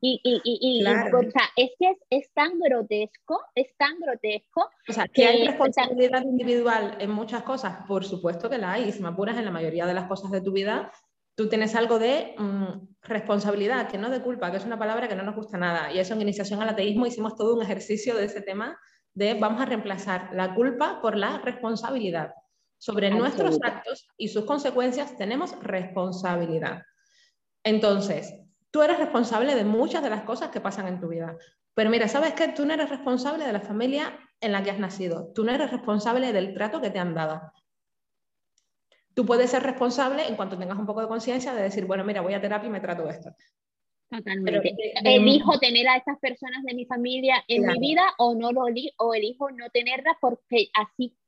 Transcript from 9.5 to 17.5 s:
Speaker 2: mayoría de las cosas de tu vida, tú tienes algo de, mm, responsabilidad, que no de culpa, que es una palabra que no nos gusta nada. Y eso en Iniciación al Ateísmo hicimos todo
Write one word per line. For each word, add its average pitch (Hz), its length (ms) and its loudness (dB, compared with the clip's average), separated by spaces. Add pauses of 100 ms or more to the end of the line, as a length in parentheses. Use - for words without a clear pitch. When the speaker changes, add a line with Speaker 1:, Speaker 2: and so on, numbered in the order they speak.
Speaker 2:
mayoría 165 340 -2
de 180 80 0
las 185 140 -4
cosas 190 240 -6
de 190 100 -2
tu 196 100 -4
vida, 202 400 -2 (440)
tú 214 140 0
tienes 220 260 0
algo 233 240 2
de, 254 380 0
mm, 196 500 -4 (160)
responsabilidad, 208 880 0
que 202 100 -8
no 220 100 -4
de 262 120 -4
culpa, 247 300 -4
que 190 60 -4
es 185 80 -8
una 226 140 -6
palabra 226 280 -2
que 208 80 -4
no 190 80 -6
nos 202 120 -6
gusta 208 220 -8
nada. 170 360 -2
Y 185 60 -2
eso 185 160 -2
en 214 60 -2
Iniciación 202 400 -2
al 220 80 -2
Ateísmo 208 360 0
hicimos 220 300 -4
todo 226 200 2